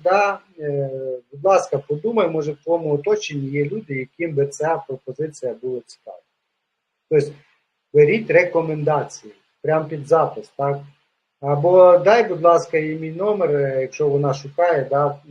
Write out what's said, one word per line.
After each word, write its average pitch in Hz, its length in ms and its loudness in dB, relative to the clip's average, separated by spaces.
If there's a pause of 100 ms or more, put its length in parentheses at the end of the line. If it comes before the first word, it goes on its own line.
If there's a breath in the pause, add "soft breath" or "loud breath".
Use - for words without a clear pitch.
да, 196 360 2 (200)
е, 143 300 -4 (420)
будь 143 140 -6
ласка, 180 320 2
подумай, 175 520 -2
може, 156 220 -4
в - 120 -12
твоєму 160 300 -2
оточенні 147 540 -4
є 143 180 -2
люди, 175 300 -8
яким 151 400 -8
би 139 120 0
ця 151 400 -4
пропозиція 131 720 -10
була 127 240 -8
цікава". - 340 -20 (880)
Тобто, 147 220 0 (600 soft breath)
беріть 165 380 2
рекомендації, 156 1000 -2 (280)
прямо 156 240 -2
під 151 220 -12
запис, 156 500 0
так? 139 220 -2 (640)
Або 175 560 6
дай, 208 300 4
будь 165 140 -6
ласка, 170 360 4
їй 156 180 -4
мій 160 160 -8
номер, 180 440 0
е, 135 260 0
якщо 139 260 -2
вона 143 260 0
шукає, 143 560 -2
да, 143 300 -2 (120)